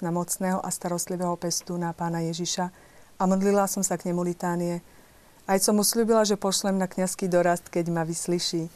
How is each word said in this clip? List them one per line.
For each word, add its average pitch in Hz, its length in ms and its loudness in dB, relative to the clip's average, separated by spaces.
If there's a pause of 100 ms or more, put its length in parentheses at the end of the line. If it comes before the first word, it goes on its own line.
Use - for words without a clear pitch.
na 170 80 -2
mocného 185 480 -2
a - 80 -6
starostlivého 175 720 -4
pestúna 175 560 -4
pána 170 320 -2
Ježiša 175 400 -4 (480)
a - 80 -2
modlila 196 400 4
som 190 160 -2
sa 180 160 0
k 175 160 -4
nemu 175 80 0
litánie. 175 640 -2 (640)
Aj 196 80 4
som 208 240 4
mu 196 80 2
sľúbila, 220 400 4
že 202 80 2
pošlem 196 400 0
na 190 80 2
kňazský 185 480 -2
dorast, 175 400 2
keď 170 240 0
ma 165 80 0
vyslyší. 170 720 -2